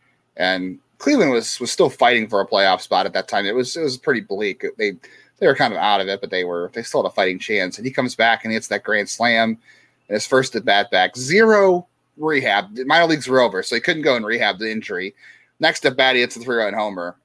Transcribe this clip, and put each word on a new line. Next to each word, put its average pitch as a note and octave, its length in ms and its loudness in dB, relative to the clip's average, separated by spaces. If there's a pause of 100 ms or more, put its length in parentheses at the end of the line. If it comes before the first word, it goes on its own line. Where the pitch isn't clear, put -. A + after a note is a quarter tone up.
(360)
and F#2 440 -2 (200)
Cleveland A#3+ 320 2
was, A#2 280 -2
was A#2 120 -6
still E3 180 4
fighting A#2+ 380 2
for G#2 140 0
a F#2+ 60 -4
playoff G2 340 2
spot F#2+ 240 0
at F#2 80 -6
that F#2+ 140 -4
time. G2+ 180 -2
It G2+ 100 -2
was, B2+ 220 -2
it E3 40 -6
was C3 160 -4
pretty B2 240 -2
bleak. G2+ 440 -4 (120)
They, G#2 160 -2 (460)
they G3+ 80 2
were C#3 80 6
kind B2+ 180 0
of F2+ 60 -4
out G2+ 220 2
of F#2 60 -4
it, G2 140 -4
but G2 100 -10
they F#2 120 -2
were, F2 300 -6
they A#2 80 -8
still A#2 220 -2
had F#2 60 -2
a - 40 -16
fighting F#2 240 0
chance. F#2+ 400 -4
And G#2+ 80 -10
he C3 60 -6
comes B2+ 240 -4
back A2+ 280 2
and A2 80 -6
hits A2 180 -4
that G#2 140 -4
grand G#2 260 -2
slam A2+ 480 0 (520)
in G2 40 -6
his G#2+ 120 -2
first C3 300 0
at G#2+ 100 -6
bat G2+ 240 2
back. F#2 260 2
Zero F#3+ 720 4 (320)
rehab. B2 580 0
The B2+ 100 -8
minor D#3+ 200 4
leagues D3+ 220 0
were C3 120 4
over, G2 220 2
so - 140 -4
he A#2 60 -2
couldn't E3 200 -2
go C#3 140 2
and A2+ 100 -2
rehab G#2+ 320 -2
the A2 140 -6
injury. G2+ 420 -8 (460)
Next D#3+ 260 0
at C3 120 0
bat, C3 180 4
he B2 60 2
hits A#2+ 140 -2
a A#2 40 -16
three-run A#2 340 -2
homer, F#2+ 520 -6